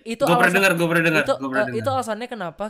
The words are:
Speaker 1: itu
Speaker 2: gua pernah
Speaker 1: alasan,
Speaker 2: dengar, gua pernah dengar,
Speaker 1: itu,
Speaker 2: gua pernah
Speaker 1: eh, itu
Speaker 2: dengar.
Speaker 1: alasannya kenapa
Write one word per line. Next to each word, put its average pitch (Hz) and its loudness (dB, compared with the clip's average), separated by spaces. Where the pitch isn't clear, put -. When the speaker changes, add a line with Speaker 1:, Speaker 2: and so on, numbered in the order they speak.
Speaker 1:
itu 226 -8
Speaker 2:
gua - 4
pernah 240 4
Speaker 1:
alasan, 180 2
Speaker 2:
dengar, 190 4
gua 170 2
pernah 165 2
dengar, 156 2
Speaker 1:
itu, 143 -2
Speaker 2:
gua 135 -6
pernah - 2
Speaker 1:
eh, 131 -2
itu 120 -6
Speaker 2:
dengar. 269 -2
Speaker 1:
alasannya 233 -6
kenapa 202 -10